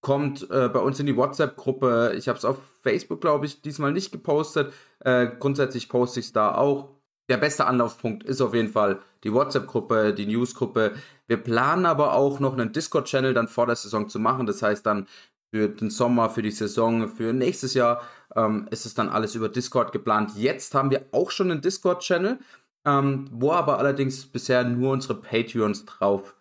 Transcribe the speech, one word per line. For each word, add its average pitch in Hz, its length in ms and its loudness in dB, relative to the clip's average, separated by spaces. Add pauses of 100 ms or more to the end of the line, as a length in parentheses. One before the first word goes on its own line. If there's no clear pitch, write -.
kommt, 139 480 -2
äh, 123 160 2
bei 113 140 0
uns 135 180 0
in 143 60 -2
die 135 100 2
WhatsApp-Gruppe. 123 1000 0
Ich - 100 -6
hab's 117 160 -4
auf 131 140 0 (240)
Facebook, 160 400 -2
glaub 147 240 2
ich, - 160 -10
diesmal 147 320 -2
nicht 190 180 -4
gepostet. 151 640 -2 (260)
Äh, 127 280 2 (120)
grundsätzlich 139 480 -2
poste 123 320 0
ich's - 140 -12
da 107 220 2
auch. 139 340 0 (400)
Der 151 80 2
beste 147 280 0
Anlaufpunkt 120 600 0
ist - 160 -2
auf 113 120 0
jeden 113 140 2
Fall 104 320 0 (240)
die 107 80 -2
WhatsApp-Gruppe, 113 840 0
die 104 120 -4
News-Gruppe. 110 680 0 (320)
Wir 165 100 2
planen 139 480 2
aber 147 300 2
auch 139 260 2
noch 135 100 2
einen 117 220 -4
Discord-Channel 135 600 0
dann 117 140 2
vor 120 180 0
der 117 120 0
Saison 107 320 -4
zu 104 100 -8
machen. 120 260 0
Das 101 160 -4
heißt 104 240 0
dann 104 220 -2 (460)
für 107 160 2
den 107 200 -4
Sommer, 120 400 2
für 113 120 -4
die 107 100 -2
Saison, 113 560 0
für 113 240 -4
nächstes 131 420 -2
Jahr, 120 280 2 (340)
ähm, 107 360 0
ist - 140 -8
es 113 100 -12
dann 110 120 -2
alles 107 280 -2
über 110 120 -2
Discord 123 460 -2
geplant. 107 420 0
Jetzt 120 400 -2
haben 135 160 2
wir 131 220 0
auch 170 180 0
schon 185 180 0
einen 156 120 -2
Discord-Channel, 185 800 0 (440)
ähm, 139 480 0
wo 127 220 2
aber 143 260 2
allerdings 135 460 0
bisher 123 400 0
nur 123 260 2
unsere 135 240 -2
Patreons 110 680 -2
drauf 98 560 -2